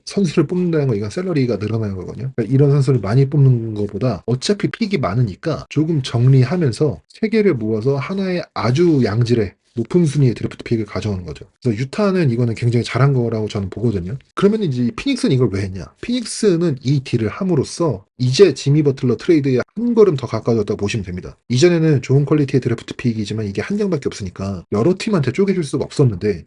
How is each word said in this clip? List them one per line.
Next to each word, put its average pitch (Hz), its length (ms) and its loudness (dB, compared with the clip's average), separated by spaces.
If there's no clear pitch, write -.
선수를 165 420 0
뽑는다는 165 400 0
건 110 100 2
이건 104 140 -6
샐러리가 143 460 -2
늘어나는 104 380 -4
거거든요. 90 400 -10
그러니까 120 180 -2
이런 139 180 4
선수를 135 300 2
많이 131 280 2
뽑는 123 460 2
것보다 104 500 -4
어차피 165 440 -2
픽이 202 280 -4
많으니까 117 720 -2
조금 156 320 0
정리하면서 131 1080 2
세 - 220 -6
개를 208 240 2
모아서 110 440 -2
하나의 185 460 -4
아주 135 480 2
양질의 110 500 0
높은 165 300 2
순위의 135 280 2
드래프트 - 300 -8
픽을 110 220 -2
가져오는 104 400 -4
거죠. 76 200 -14
그래서 113 180 0
유타는 175 520 0
이거는 117 240 0
굉장히 120 280 2
잘한 135 300 2
거라고 113 340 -2
저는 98 220 -6
보거든요. 101 480 -4
그러면 214 280 2
이제 123 220 0
이 117 60 0
피닉스는 247 420 -2
이걸 123 180 2
왜 98 100 -2
했냐? 95 240 -8
피닉스는 180 800 -2
이 135 220 0
딜을 110 260 -2
함으로써 156 760 -2
이제 131 360 4
지미 143 300 2
버틀러 135 320 0
트레이드에 139 440 2
한 233 200 -2
걸음 196 220 6
더 120 100 -10
가까워졌다고 110 500 0
보시면 101 280 -4
됩니다. 87 320 -10
이전에는 160 540 4
좋은 139 240 2
퀄리티의 143 340 2
드래프트 - 360 -4
픽이지만 110 500 -4
이게 101 160 -4
한 202 160 -4
장밖에 180 300 -2
없으니까 95 640 -8
여러 147 260 2
팀한테 151 340 -2
쪼개줄 190 320 0
수가 139 220 -4
없었는데 101 600 0